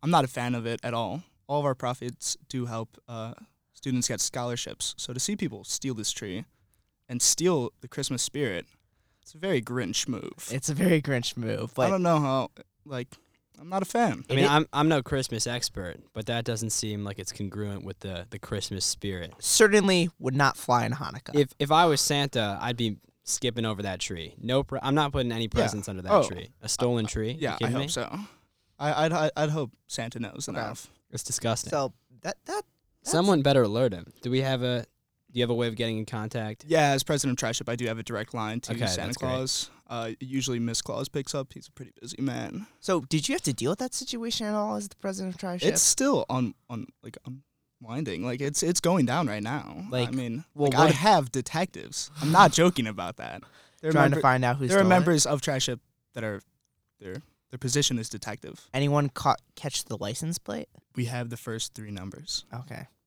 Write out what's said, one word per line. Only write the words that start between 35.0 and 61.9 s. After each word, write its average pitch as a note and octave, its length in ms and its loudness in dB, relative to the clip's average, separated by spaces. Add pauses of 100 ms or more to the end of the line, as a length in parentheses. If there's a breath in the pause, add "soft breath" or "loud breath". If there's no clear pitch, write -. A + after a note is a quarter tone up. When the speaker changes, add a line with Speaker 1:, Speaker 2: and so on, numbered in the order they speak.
Speaker 3:
do A#2+ 80 -4
you A#2+ 40 6
have A#2+ 60 0
a B2 60 4
way A#2 120 2
of A2+ 80 -4
getting A2+ 220 -2
in A2 80 -4
contact? A2 600 -6
Speaker 1:
Yeah, D3+ 240 4
as C#3 120 2
president C#3 340 0
of - 20 -8
Tri-Ship, A#2 280 -2
I A#2 80 -2
do A#2+ 120 -4
have A2+ 100 -4
a A2+ 60 -8
direct A2 300 -6
line A2 280 -4
to - 120 -6
Speaker 3:
Okay, A#2 120 -2
Speaker 1:
Santa F#2 220 -2
Speaker 3:
that's B2+ 100 -6
great. C3 120 -4
Speaker 1:
Claus. C3 400 -2 (200)
Uh, A#2 300 -6
usually C3 400 -2
Miss A#2 220 -2
Claus A#2+ 280 -6
picks C3+ 240 -6
up. C#3 200 -6
He's - 140 -18
a - 40 -20
pretty - 280 -18
busy - 220 -10
man. B2+ 460 -6 (140)
Speaker 2:
So F3+ 200 2
did D3 280 0
you C4+ 60 0
have F4+ 80 -2
to C#3+ 100 0
deal B2 180 0
with F#3 80 -2
that B3+ 140 -6
situation A#3 540 -6
at G#3 60 -2
all G#3+ 220 0
as G#3 140 -6
the - 80 -20
president F#3+ 380 -6
of - 40 -18
Tri-Ship? F3+ 280 -2
Speaker 1:
It's G3+ 140 4
still C4 480 4
on, B2+ 240 0 (160)
on, A#2 180 -8 (160)
like, - 140 -14 (640)
unwinding. A2+ 440 -4
Like, B2 160 -4
it's, C#3+ 220 0
it's E3+ 180 2
going E3+ 240 4
down C#3 220 0
right G#2 160 -4
now. B2 460 -6
Speaker 2:
Like, B2 200 0
Speaker 1:
I - 20 -6
mean, B2 320 -4 (120)
Speaker 2:
well, D3 140 4
Speaker 1:
like, - 80 2
Speaker 2:
what D#3+ 100 8
Speaker 1:
I - 20 8
Speaker 2:
if D3+ 60 6
Speaker 1:
have D#3 360 6
detectives. - 800 -4 (100)
I'm D#3 100 2
not F3 200 10
joking E3 360 6
about F#2 300 -6
that. A#1 240 -10 (400 soft breath)
There D#3 80 -2
are D#3+ 40 2
Speaker 2:
Trying D3 160 8
to C#3 60 4
Speaker 1:
member-, D#3 60 0
Speaker 2:
find B2+ 240 6
out B2 120 2
who C3+ 100 0
Speaker 1:
there D#3 100 4
are G3 40 8
Speaker 2:
stole F#3+ 60 6
it? - 20 6
Speaker 1:
members E3+ 360 6
of C#3+ 160 0
Tri-Ship C3 380 -2 (340)
that A#2 100 -6
are, G#2 180 -4 (580)
their, G2 220 -10 (300)
their B2+ 80 -12
position B2+ 400 0
is A2 100 -8
detective. - 640 -12
Speaker 2:
Anyone C#3+ 360 2
caught, - 300 0 (160)
catch - 300 -6
the A2 120 -8
license C3 400 -4
plate? - 300 -8 (280)
Speaker 1:
We B2+ 100 -2
have A#2+ 240 -6
the A#2 80 -10
first - 380 -8
three G#2+ 160 -12